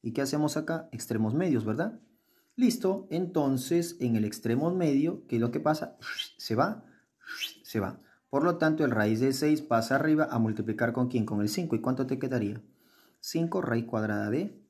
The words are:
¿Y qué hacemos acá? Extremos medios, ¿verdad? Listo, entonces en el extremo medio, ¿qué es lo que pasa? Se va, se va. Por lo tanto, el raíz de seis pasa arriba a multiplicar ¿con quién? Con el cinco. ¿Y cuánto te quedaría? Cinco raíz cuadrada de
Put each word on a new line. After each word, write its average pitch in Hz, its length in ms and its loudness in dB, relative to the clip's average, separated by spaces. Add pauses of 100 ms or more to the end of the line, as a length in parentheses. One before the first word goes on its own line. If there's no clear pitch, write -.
¿Y 117 100 -6
qué 143 100 -2
hacemos 151 360 0
acá? 165 340 -4
Extremos 110 420 -2
medios, 147 300 2
¿verdad? 135 380 -2 (540)
Listo, 202 540 2
entonces 165 920 0
en 117 160 2
el 107 80 2
extremo 127 480 0
medio, 160 540 2
¿qué 120 100 -2
es 113 40 2
lo 120 100 0
que - 100 -2
pasa? - 360 -2 (400)
Se - 180 -4
va, 165 300 0 (800)
se - 160 -4
va. 95 220 -6 (280)
Por 143 140 0
lo 175 140 2
tanto, 156 260 2
el 127 80 2
raíz 107 300 2
de 135 100 4
seis 151 300 2
pasa - 340 2
arriba 151 340 4
a 127 80 -2
multiplicar 110 540 0
¿con 127 160 0
quién? 117 180 0
Con 104 160 -2
el 104 60 2
cinco. 160 280 -2
¿Y 110 60 0
cuánto 131 240 -2
te 131 140 -4
quedaría? 117 420 -2 (600)
Cinco 165 400 -2
raíz 117 240 0
cuadrada 107 440 -2
de 170 400 -4